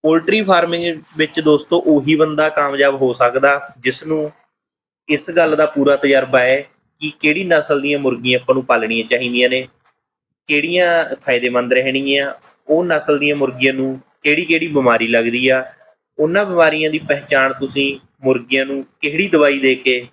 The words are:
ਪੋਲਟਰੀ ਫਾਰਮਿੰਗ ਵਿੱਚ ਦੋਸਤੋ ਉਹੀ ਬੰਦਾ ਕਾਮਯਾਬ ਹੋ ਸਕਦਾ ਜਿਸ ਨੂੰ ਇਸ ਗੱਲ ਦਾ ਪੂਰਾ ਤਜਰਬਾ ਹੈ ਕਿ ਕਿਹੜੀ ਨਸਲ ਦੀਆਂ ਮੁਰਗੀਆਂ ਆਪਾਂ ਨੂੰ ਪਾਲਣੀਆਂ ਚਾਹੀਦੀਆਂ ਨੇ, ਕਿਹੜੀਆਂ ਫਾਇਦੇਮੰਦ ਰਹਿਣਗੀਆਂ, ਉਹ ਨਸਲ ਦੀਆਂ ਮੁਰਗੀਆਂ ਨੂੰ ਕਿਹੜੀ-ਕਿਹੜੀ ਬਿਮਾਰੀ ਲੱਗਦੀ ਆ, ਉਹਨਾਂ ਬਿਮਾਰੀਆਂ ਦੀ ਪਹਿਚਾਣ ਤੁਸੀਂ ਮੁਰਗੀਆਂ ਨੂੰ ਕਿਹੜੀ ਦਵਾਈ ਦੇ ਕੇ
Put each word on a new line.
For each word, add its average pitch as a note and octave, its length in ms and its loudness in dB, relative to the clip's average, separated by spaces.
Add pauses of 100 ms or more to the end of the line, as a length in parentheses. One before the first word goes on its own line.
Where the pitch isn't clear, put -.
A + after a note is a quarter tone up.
ਪੋਲਟਰੀ E3 380 2
ਫਾਰਮਿੰਗ E3+ 600 0 (160)
ਵਿੱਚ D#3 220 -2
ਦੋਸਤੋ D3+ 480 2
ਉਹੀ D3 280 2
ਬੰਦਾ D#3 340 0
ਕਾਮਯਾਬ C#3 460 0
ਹੋ C3 180 0
ਸਕਦਾ C3+ 680 0
ਜਿਸ B2+ 240 -2
ਨੂੰ D#3 280 -4 (800)
ਇਸ D3 220 0
ਗੱਲ D#3+ 240 2
ਦਾ D3+ 100 4
ਪੂਰਾ C#3 300 2
ਤਜਰਬਾ C3+ 440 2
ਹੈ C3 220 2 (400)
ਕਿ D3+ 180 -8
ਕਿਹੜੀ D#3 240 0
ਨਸਲ D3+ 380 0
ਦੀਆਂ C#3+ 180 -2
ਮੁਰਗੀਆਂ B2+ 400 -2
ਆਪਾਂ B2+ 160 0
ਨੂੰ C3 100 -2
ਪਾਲਣੀਆਂ A2+ 420 -2
ਚਾਹੀਦੀਆਂ B2 420 0
ਨੇ, - 180 -4 (800)
ਕਿਹੜੀਆਂ E3 680 0
ਫਾਇਦੇਮੰਦ B2 580 -2
ਰਹਿਣਗੀਆਂ, C#3 580 -2 (360)
ਉਹ E3 180 2
ਨਸਲ D3+ 340 0
ਦੀਆਂ D3 160 0
ਮੁਰਗੀਆਂ C3 380 -2
ਨੂੰ C3 260 -4 (240)
ਕਿਹੜੀ-ਕਿਹੜੀ D#3+ 440 0
ਬਿਮਾਰੀ C#3+ 400 2
ਲੱਗਦੀ A#2+ 400 0
ਆ, C3 160 2 (560)
ਉਹਨਾਂ E3+ 260 0
ਬਿਮਾਰੀਆਂ D#3+ 440 2
ਦੀ D#3 100 -4
ਪਹਿਚਾਣ C#3 540 -2
ਤੁਸੀਂ C#3 460 -2 (240)
ਮੁਰਗੀਆਂ C3 420 0
ਨੂੰ C#3 180 -8 (180)
ਕਿਹੜੀ D#3+ 260 -2
ਦਵਾਈ D3 320 2
ਦੇ C3 160 2
ਕੇ B2 380 -2